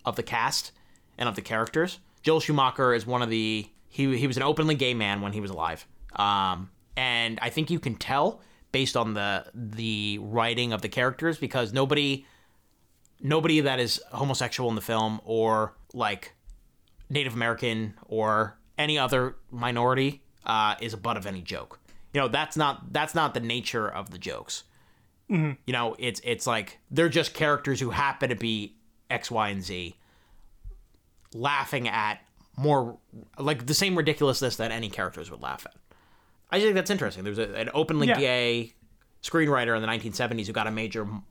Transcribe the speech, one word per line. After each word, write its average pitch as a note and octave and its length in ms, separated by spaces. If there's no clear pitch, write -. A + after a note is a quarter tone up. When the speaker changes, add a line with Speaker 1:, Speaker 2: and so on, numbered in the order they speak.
Speaker 1:
of A#2 100
the A2+ 80
cast B2 480
and A#2+ 120
of G2 60
the G2+ 60
characters. A#2+ 580
Joel D#3+ 160
Schumacher C3+ 540
is A2+ 140
one B2 160
of A2+ 60
the, A2 380
he, C3+ 300
he C#3 100
was B2+ 100
an C3 60
openly D#3 320
gay B2+ 180
man G2+ 280
when G2+ 120
he G#2+ 80
was G2+ 80
alive. E2 380
Um, F#2+ 540
and A#2 460
I A#2+ 80
think D#3+ 220
you E3+ 80
can A#2+ 160
tell D#3 460
based C3 240
on A2 200
the, G2+ 300
the G#2+ 680
writing A#2 520
of G2+ 100
the G#2+ 60
characters, C3+ 500
because A#2+ 340
nobody, C#3 500
nobody D#3 420
that C3+ 180
is A#2 200
homosexual B2+ 580
in A2+ 60
the G#2 60
film A2 440
or, A2 480
like, G#2+ 400
Native C3+ 240
American A2+ 640
or A2 540
any D3+ 220
other B2+ 380
minority, B2+ 720
uh, G#2+ 360
is A2 120
a A2 40
butt G#2+ 200
of F#2+ 80
any G2 160
joke. - 380
You C#3+ 80
know, C3 60
that's C#3+ 280
not, D3 380
that's D3+ 220
not D#3+ 180
the C3 60
nature A#2 500
of F#2+ 220
the F2+ 80
jokes. - 460
Speaker 2:
Mm-hmm. D#3 220
Speaker 1:
You B2+ 80
know, A#2+ 240
it's, B2 260
it's A#2+ 220
like, A2+ 320
they're D#3+ 180
just D#3 240
characters C#3+ 460
who B2+ 100
happen C3 400
to B2 60
be G#2+ 400
X, B2 220
Y, G#2+ 180
and G2 140
Z F2+ 320
laughing C3+ 540
at G#2+ 320
more, C3 400
like, C3+ 280
the D3 80
same F#3 240
ridiculousness C#3+ 600
that A2+ 140
any A2+ 180
characters F2+ 420
would A#1+ 100
laugh C2 240
at. - 100
I F3+ 80
think G#3+ 140
that's F#3 160
interesting. G2+ 340
There G#2 80
was G2+ 80
a, G2+ 160
an A2+ 180
openly D#3+ 340
Speaker 2:
Yeah. A3+ 100
Speaker 1:
gay A#2+ 560
screenwriter C3+ 540
in A2 60
the A2 60
nineteen A2 260
seventies A2+ 340
who A2 60
got A2 120
a A2 60
major A2 320
m-, G#2 280